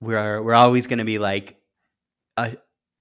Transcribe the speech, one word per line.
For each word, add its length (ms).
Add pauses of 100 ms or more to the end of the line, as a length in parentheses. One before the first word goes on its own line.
we're, 400
we're 140
always 320
gonna 180
be, 140
like, 420 (760)
uh, 120 (520)